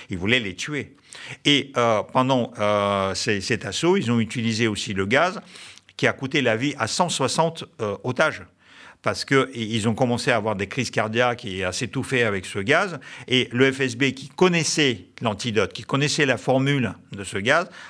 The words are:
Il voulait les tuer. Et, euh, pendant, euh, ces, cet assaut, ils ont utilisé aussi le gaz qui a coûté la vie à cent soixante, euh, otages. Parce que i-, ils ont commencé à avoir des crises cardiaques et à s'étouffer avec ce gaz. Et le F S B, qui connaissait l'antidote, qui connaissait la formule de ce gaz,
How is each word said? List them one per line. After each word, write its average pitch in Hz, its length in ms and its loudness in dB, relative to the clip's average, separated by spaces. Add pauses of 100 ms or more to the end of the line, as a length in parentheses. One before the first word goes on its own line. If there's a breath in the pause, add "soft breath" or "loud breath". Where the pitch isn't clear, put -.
Il 98 80 -6
voulait 107 220 2
les 98 160 -6
tuer. 143 400 -8 (480 loud breath)
Et, 143 320 2
euh, 117 260 4
pendant, 127 580 2
euh, 101 540 2
ces, 101 280 -2
cet 101 240 -2
assaut, 165 320 2
ils 127 120 -2
ont 117 120 2
utilisé 113 460 0
aussi 104 260 -4
le 95 120 0
gaz 160 360 2 (560 loud breath)
qui 131 100 2
a 110 60 2
coûté 135 280 -2
la 113 140 4
vie 135 240 -2
à 113 80 0
cent 175 220 0
soixante, 160 560 -2 (160)
euh, 101 240 -4
otages. 127 380 0 (600 loud breath)
Parce - 220 -2
que 135 280 4
i-, 113 220 -4
ils 110 120 2
ont 117 60 2
commencé 120 380 0
à 120 60 4
avoir 107 180 -2
des 98 120 -4
crises 120 220 -4
cardiaques 117 560 0
et 95 180 -6
à 92 80 -2
s'étouffer 120 520 -2
avec 101 220 -2
ce - 140 -8
gaz. 156 400 0 (280 loud breath)
Et 123 240 2
le 131 200 4
F 131 100 -4
S 123 140 -2
B, 127 160 0
qui - 180 -12
connaissait 156 760 2 (160)
l'antidote, 107 520 0
qui 117 100 -12
connaissait 143 420 0
la 127 120 2
formule 131 560 0 (180)
de 101 120 -10
ce 98 140 -6
gaz, 143 300 2 (220 loud breath)